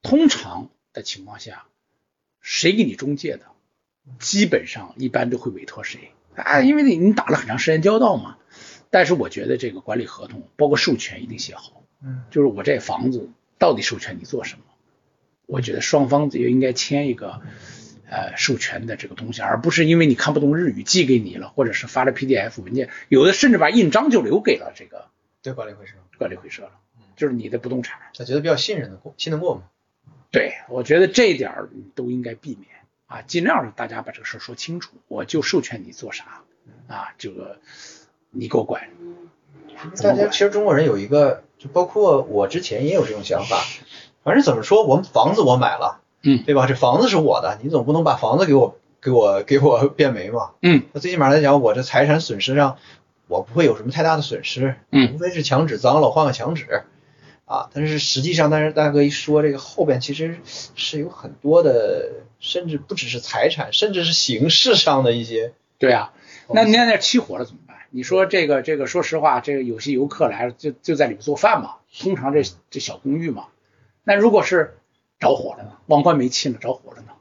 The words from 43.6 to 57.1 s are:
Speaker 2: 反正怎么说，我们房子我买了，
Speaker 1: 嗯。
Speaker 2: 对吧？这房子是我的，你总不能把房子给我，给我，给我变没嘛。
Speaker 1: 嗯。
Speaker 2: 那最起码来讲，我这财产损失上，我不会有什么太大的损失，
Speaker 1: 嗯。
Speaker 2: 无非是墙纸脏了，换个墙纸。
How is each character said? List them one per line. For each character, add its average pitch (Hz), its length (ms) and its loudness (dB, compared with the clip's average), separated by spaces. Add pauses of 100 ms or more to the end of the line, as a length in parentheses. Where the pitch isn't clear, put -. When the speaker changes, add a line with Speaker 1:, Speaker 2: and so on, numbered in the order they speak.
Speaker 2:
反 165 100 2
正 277 100 6
怎 135 120 2
么 110 80 -6
说， 214 220 6
我 147 100 4
们 190 80 0
房 180 320 2
子 220 60 2
我 127 160 4
买 - 200 0
了， - 240 -6 (220)
Speaker 1:
嗯。 135 200 4
Speaker 2:
对 147 120 2
吧？ 131 100 4
这 127 100 0
房 131 260 4
子 254 60 4
是 202 100 2
我 151 240 2
的， 104 200 -4
你 135 80 -6
总 139 160 0
不 147 80 0
能 165 100 2
把 147 120 2
房 120 240 0
子 190 60 4
给 151 80 4
我， 120 260 4 (220)
给 135 100 -2
我， 104 320 4
给 139 160 4
我 135 280 4
变 143 260 0
没 98 180 -8
嘛。 117 300 -6
Speaker 1:
嗯。 165 300 6
Speaker 2:
那 143 80 -10
最 180 120 -6
起 180 60 -4
码 - 120 4
来 151 120 6
讲， 143 200 6
我 120 120 4
这 127 100 -2
财 131 220 2
产 151 140 2
损 110 220 -6
失 127 140 -2
上， 139 220 2 (500)
我 90 140 -2
不 117 120 -14
会 160 120 4
有 117 120 4
什 110 60 -14
么 123 80 -6
太 160 120 -4
大 160 120 2
的 156 60 -4
损 117 220 -8
失， 131 320 -4 (160)
Speaker 1:
嗯。 127 220 4
Speaker 2:
无 151 40 -10
非 175 140 -4
是 165 120 -6
墙 147 240 0
纸 117 100 -4
脏 135 240 2
了， 127 100 4
换 156 140 2
个 - 80 0
墙 139 220 -6
纸。 - 280 -6 (600)